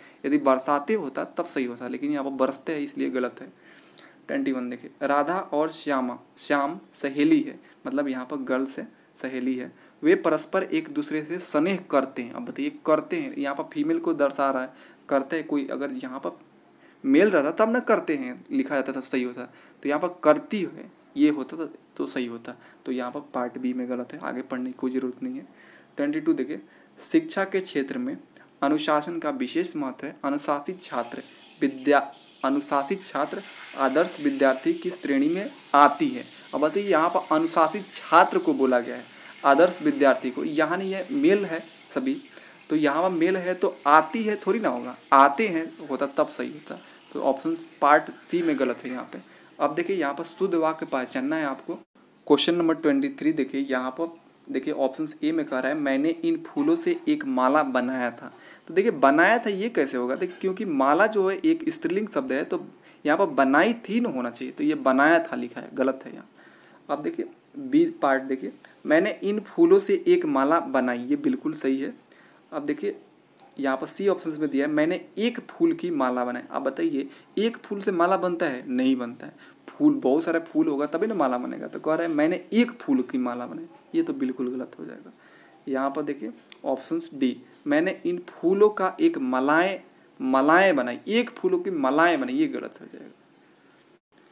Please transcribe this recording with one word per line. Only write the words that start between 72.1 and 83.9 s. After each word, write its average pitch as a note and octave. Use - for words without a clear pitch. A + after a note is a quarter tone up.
अब D3
देखिए D3+
यहाँ C3+
पर D3+
सी F#3+
ऑप्शन F3
में D3+
दिया C3+
है, D#3
"मैंने D#3+
एक A#3
फूल -
की -
माला B2+
बनाई।" B2
अब C3+
बताइए C#3+
एक A3+
फूल G3+
से -
माला F3
बनता F3
है? C3
नहीं C3
बनता A#2+
है। -
फूल, D3
बहुत C#3
सारे E3
फूल D#3+
होगा C#3+
तभी E3
ना A3+
माला C3
बनेगा। B2+
तो -
कह D#3
रहा E3+
है, E3
"मैंने D#3+
एक A#3
फूल C3
की B2+
माला B2
बनाई", -